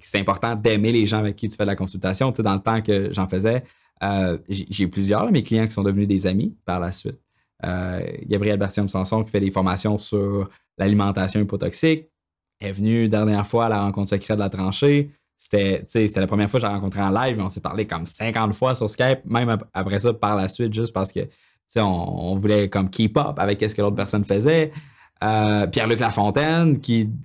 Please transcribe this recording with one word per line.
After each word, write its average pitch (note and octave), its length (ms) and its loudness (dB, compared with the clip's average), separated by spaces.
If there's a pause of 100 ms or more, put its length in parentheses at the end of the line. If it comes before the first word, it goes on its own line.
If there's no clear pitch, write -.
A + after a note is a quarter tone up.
c'est - 180 -2
important G2 360 0
d'aimer G#2+ 360 2
les A#2 140 4
gens G#2+ 140 0
avec G#2 160 -2
qui - 140 -6
tu - 60 -8
fais - 80 -2
de G2 60 0
la G2 60 0
consultation. F#2+ 560 -2
Tu - 60 -4
sais, A2+ 60 -2
dans G2+ 100 2
le F#2+ 80 0
temps A2+ 200 0
que G2+ 300 0
j'en F#2 160 -2
faisais, A2 360 0 (380)
euh, F#2+ 360 0 (120)
j'ai, G2 200 -4
j'ai G2 180 0
plusieurs, G2 380 0
là, A#3+ 60 0
mes C#3+ 120 4
clients A2+ 220 2
qui A2 80 -6
sont G2 100 -2
devenus G2 240 2
des F#2+ 180 0
amis G#2 300 0 (100)
par F#2 140 -2
la F2 120 -4
suite. - 280 -10 (460)
Euh, F2+ 360 -4 (260)
Gabrielle G#2 320 0
Berthiaume-Sanson G2 640 -2
qui A2 80 -6
fait G#2 80 0
des G2 120 0
formations F#2 460 0
sur G2+ 520 -2 (280)
l'alimentation G2 640 2
hypotoxique G#2 680 0 (520)
est G2+ 120 -8
venue A2 380 2
dernière G#2+ 380 2
fois A#2 180 0
à A2+ 40 0
la G#2 120 0
rencontre G2+ 280 -2
secrète G2+ 280 -2
de G#2 40 -2
la G2 80 -2
tranchée. C#3+ 600 2 (280)
C'était, G2 420 0
tu - 80 -10
sais, A2 200 2
c'était - 120 -2
la F#2+ 80 2
première G#2 220 2
fois C3 100 0
que A2+ 60 0
je G#2 40 0
la G2+ 80 -4
rencontrais G2 240 -4
en G2 80 0
live, A#2 280 0
mais G2+ 60 -2
on F#2 60 -4
s'est F#2+ 120 -10
parlé G2+ 260 -4
comme E2+ 180 -6
cinquante A2 480 -2
fois B2+ 220 0
sur A2 140 -2
Skype, C3 360 2
même A#2 240 0
ap-, A2 240 -2
après F#2+ 260 -2
ça, A2+ 140 2
par G#2 220 0
la F#2+ 140 0
suite, A2+ 240 -4
juste A2+ 200 -4
parce G2 180 -2
que, G2 100 -6
tu - 80 -8 (380)
sais, - 140 0
on, F2+ 520 -2
on - 20 0
voulait G#2 340 2
comme G2 200 0
keep A2 280 0
up - 200 0
avec G2+ 240 0
ce G#2+ 120 0
que - 80 -2
l'autre G2+ 140 2
personne G2+ 300 -2
faisait. D3+ 460 2 (520)
Euh, G#2+ 440 2
Pierre-Luc A2+ 340 0
Lafontaine, C#3+ 800 2
qui, A2+ 280 0 (160)